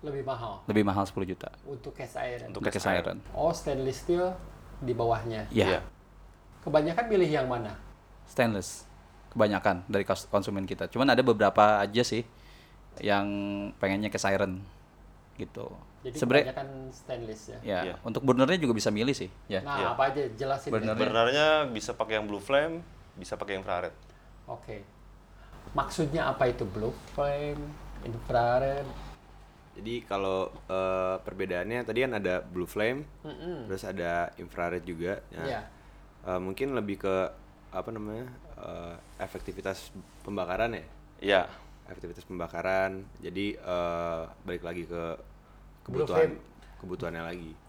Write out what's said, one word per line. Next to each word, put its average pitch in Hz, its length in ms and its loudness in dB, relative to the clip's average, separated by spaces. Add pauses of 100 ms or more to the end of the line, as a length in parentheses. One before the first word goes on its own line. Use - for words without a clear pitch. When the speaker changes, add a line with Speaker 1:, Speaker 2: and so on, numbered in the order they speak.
Speaker 1:
Lebih 139 220 -6
mahal? 117 420 -6
Speaker 2:
Lebih 107 180 6
mahal 98 200 4
sepuluh 98 220 -2
juta. - 260 -8 (120)
Speaker 1:
Untuk 139 280 -10
cast - 260 -12
iron? 123 300 -6
Speaker 3:
Untuk - 140 -8
Speaker 2:
Untuk 113 100 0
Speaker 3:
cast 101 100 0
Speaker 2:
cast - 80 0
Speaker 3:
iron. 90 280 0
Speaker 2:
iron. - 160 -14
Speaker 1:
Oh, 156 180 2
stainless 135 480 -2
steel 180 320 0 (480)
di 127 120 -2
bawahnya? 113 580 0
Speaker 2:
Iya. 107 180 6
Speaker 3:
Iya. 87 140 4 (800)
Speaker 1:
Kebanyakan 160 480 4
milih 190 220 4
yang 139 180 2
mana? 113 280 -4 (480)
Speaker 2:
Stainless. - 640 0 (420)
Kebanyakan 101 560 4
dari 98 180 2
kos-, 95 240 0
konsumen 98 360 0
kita. 92 240 -4
Cuman 131 200 2
ada 123 120 6
beberapa 104 600 8
aja 101 220 4
sih 120 220 2 (760)
yang 101 300 2 (480)
pengennya 101 320 2
cast 98 200 0
iron 95 360 2 (720)
gitu. - 320 -10 (320)
Speaker 1:
Jadi 127 160 -10
Speaker 2:
Sebenernya 127 400 4
Speaker 1:
kebanyakan 135 140 -6 (200)
stainless 117 560 -10
ya? 110 160 -14
Speaker 2:
Ya, 101 220 -2
Speaker 3:
Iya. 87 180 -6
Speaker 2:
untuk 120 220 -4
burnernya 131 320 6
juga 151 180 2
bisa 110 160 2
milih 113 220 0
sih. 98 160 -4 (180)
Ya. - 140 -2
Speaker 1:
Nah, 139 160 -4
Speaker 3:
Iya. 175 160 0
Speaker 1:
apa 131 160 2
aja? 147 220 -2
Jelasin 135 380 -4
deh. 127 60 -2
Speaker 2:
Burnernya. 110 240 0
Speaker 3:
Burnernya 117 500 4 (200)
bisa 117 240 -6
pakai 110 240 -2
yang 107 100 0
blue 104 140 -4
flame, 147 400 2 (340)
bisa 98 220 -8
pakai 98 240 -4
infrared. 90 320 -2 (540)
Speaker 1:
Oke. 110 340 -12 (920)
Maksudnya 147 540 0
apa 135 220 4
itu 120 160 0
blue 107 320 -2 (160)
flame, 147 480 -2 (420)
infrared? 123 840 2 (920)
Speaker 4:
Jadi 113 240 -4
kalau, 95 480 0 (160)
eh, 92 500 2
perbedaannya 95 680 -2
tadi 117 160 2
kan 131 100 0
ada 90 300 0
blue 87 240 -4
flame, 123 400 0 (160)
Speaker 1:
Mm-mm. 156 400 -8
Speaker 4:
terus 98 240 -6
ada 87 480 0
infrared 87 480 -4
juga. 87 480 -4
Nah, 82 160 -8
Speaker 1:
Iya. 117 140 -4 (680)
Speaker 4:
eh, 90 120 0
mungkin 110 360 -2
lebih 101 240 -2
ke, 95 160 2 (560)
apa 92 180 -6
namanya, 110 380 -8 (320)
eh, 85 360 -10 (220)
efektivitas 95 800 -8 (240)
pembakaran 101 560 -2
ya? 80 100 -10 (340)
Speaker 3:
Iya. 95 220 6 (460)
Speaker 4:
Efektivitas 87 400 -14
pembakaran. 92 760 -2 (160)
Jadi, 98 380 -4
eh, 85 640 -2 (220)
balik 87 180 -6
lagi 87 220 -6
ke 82 320 -6 (720)
Speaker 1:
Blue - 160 0
Speaker 4:
kebutuhan, 90 240 4
Speaker 1:
flame. - 80 -2 (420)
Speaker 4:
kebutuhannya 85 460 -6
lagi. 82 280 -8 (180)